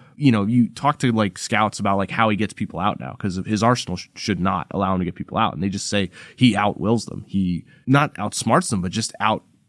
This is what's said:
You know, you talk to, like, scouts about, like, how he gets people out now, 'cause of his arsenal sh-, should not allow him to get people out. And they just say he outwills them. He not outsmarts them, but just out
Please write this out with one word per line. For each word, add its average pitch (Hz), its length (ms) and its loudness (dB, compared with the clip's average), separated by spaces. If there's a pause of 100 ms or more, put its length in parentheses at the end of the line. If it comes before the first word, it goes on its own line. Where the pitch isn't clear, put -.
(180)
You 143 140 4
know, 104 140 2
you 117 240 4
talk - 300 -2
to, 127 120 2
like, 107 280 0
scouts 107 400 0
about, 101 180 0
like, 98 140 -2
how 113 180 2
he 107 60 2
gets 101 180 -4
people - 260 -8
out 98 200 -2
now, 64 180 -10
'cause 92 200 -4
of 92 100 -6
his 107 160 0
arsenal 120 340 2
sh-, - 180 -14
should 98 240 -2
not 90 300 0
allow 95 240 -2
him 92 60 0
to 90 60 0
get 87 100 -6
people - 220 -2
out. 107 160 0
And 76 100 -6
they 101 60 0
just 98 180 -6
say 98 240 -2 (240)
he 123 180 6
outwills 104 560 0
them. - 160 -12
He 90 380 -2 (240)
not 143 280 4
outsmarts 113 540 0
them, 98 120 0
but 90 100 -4
just 110 280 -4
out 107 240 0 (260)